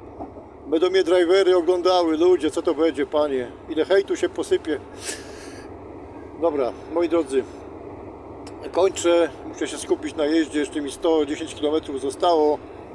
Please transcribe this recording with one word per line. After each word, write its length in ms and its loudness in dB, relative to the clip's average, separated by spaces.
Będą 240 2
mnie 140 4
drivery 520 6
oglądały, 600 4
ludzie, 340 4
co 120 -2
to 120 2
będzie, 320 2
panie? 460 0
Ile 160 0
hejtu 320 2
się 120 0
posypie. 520 -2
Dobra, 320 0
moi 140 0
drodzy, 360 2
kończę, 580 4
muszę 200 -6
się 100 -8
skupić 380 -2
na 100 0
jeździe, 340 2
jeszcze 200 -4
mi 120 -6
sto 340 2
dziesięć 280 -6
kilometrów 460 -2
zostało. 580 2